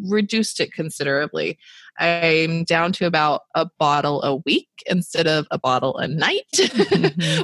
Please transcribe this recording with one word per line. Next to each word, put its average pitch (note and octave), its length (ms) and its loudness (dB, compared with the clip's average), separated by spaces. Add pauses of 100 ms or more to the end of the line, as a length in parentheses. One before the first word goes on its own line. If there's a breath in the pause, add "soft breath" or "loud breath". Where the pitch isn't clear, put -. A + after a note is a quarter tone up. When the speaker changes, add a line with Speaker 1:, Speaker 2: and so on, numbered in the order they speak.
Speaker 1:
reduced G#3+ 540 0
it C#3+ 120 -4
considerably. D3+ 840 -4 (400 loud breath)
I'm E3 640 0
down E3+ 280 0
to - 120 -2
about D#3 380 2 (120)
a E3 120 0 (120)
bottle D3 440 2
a C#3 140 0
week - 320 -2 (180)
instead F3 400 0
of D#3 240 2
a D3+ 80 -2
bottle B2+ 400 0
a - 100 -4
night, D#3+ 400 0
<laughs> - 60 -10
Speaker 2:
Mm-hmm. E3 880 2